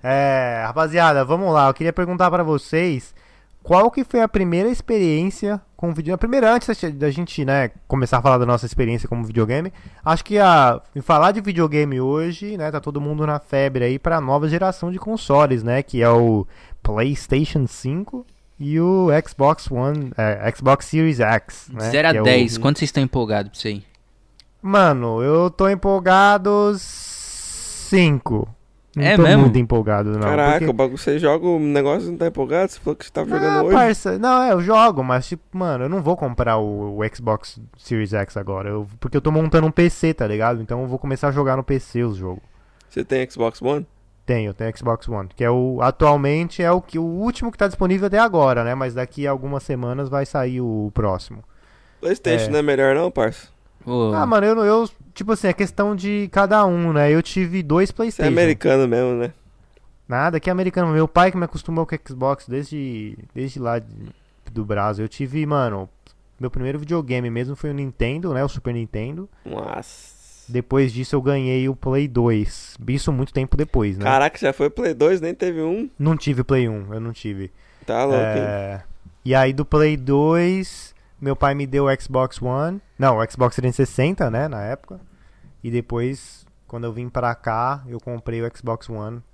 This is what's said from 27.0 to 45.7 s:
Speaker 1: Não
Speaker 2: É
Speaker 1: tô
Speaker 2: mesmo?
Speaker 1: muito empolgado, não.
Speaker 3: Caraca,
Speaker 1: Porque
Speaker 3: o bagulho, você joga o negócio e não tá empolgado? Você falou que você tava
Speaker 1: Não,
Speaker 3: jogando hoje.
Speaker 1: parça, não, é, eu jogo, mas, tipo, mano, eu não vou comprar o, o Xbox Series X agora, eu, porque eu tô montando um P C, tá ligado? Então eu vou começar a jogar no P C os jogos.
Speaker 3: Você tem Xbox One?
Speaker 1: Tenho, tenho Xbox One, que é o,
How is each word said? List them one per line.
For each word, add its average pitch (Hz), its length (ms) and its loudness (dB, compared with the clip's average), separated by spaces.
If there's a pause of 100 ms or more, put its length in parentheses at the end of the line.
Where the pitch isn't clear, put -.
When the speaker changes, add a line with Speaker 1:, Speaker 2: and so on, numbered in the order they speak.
Speaker 1:
Não 143 80 0
Speaker 2:
É 196 120 6
Speaker 1:
tô 170 60 6
Speaker 2:
mesmo? 143 200 8
Speaker 1:
muito 127 160 6
empolgado, 107 540 2
não. 107 80 -2
Speaker 3:
Caraca, 147 380 2
Speaker 1:
Porque 156 120 0
Speaker 3:
o - 20 0
bagulho, 131 260 0
você 143 200 0
joga 165 280 2
o 170 140 2
negócio 147 480 0
e - 20 -6
não 170 80 -8
tá 165 80 0
empolgado? 165 460 -2
Você - 80 -18
falou 151 160 -4
que - 80 -20
você - 80 -20
tava - 160 -4
Speaker 1:
Não, - 100 -2
Speaker 3:
jogando 392 280 2
hoje. 392 100 6
Speaker 1:
parça, 208 420 2
não, 254 240 2
é, 247 100 2
eu 180 80 2
jogo, 208 440 4
mas, 127 240 -2
tipo, 165 140 -10 (140)
mano, 151 280 -2
eu 139 40 -4
não 180 140 -2
vou 170 140 0
comprar 120 420 0
o, 104 400 -4
o 107 160 -2
Xbox 113 460 -4 (160)
Series 107 360 -4
X 101 240 -4
agora, 98 340 -6
eu, 104 180 -6 (100)
porque 131 180 -4
eu 139 40 4
tô 156 100 0
montando 160 380 4
um - 20 2
P 175 180 4
C, 160 240 0
tá 123 140 -4
ligado? 110 360 -2
Então 120 200 -6
eu 131 60 -6
vou 127 100 -6
começar 139 300 -4
a 139 40 0
jogar 135 240 0
no 135 60 -4
P 135 160 -2
C 120 240 -4
os 110 140 -2
jogos. 92 260 -10 (460)
Speaker 3:
Você - 160 -8
tem 127 260 -4
Xbox - 320 -4
One? 147 240 -2 (400)
Speaker 1:
Tenho, 110 260 -2
tenho 110 240 -8
Xbox 117 320 -4
One, 101 260 -8
que 120 100 -4
é 117 60 2
o, 127 300 0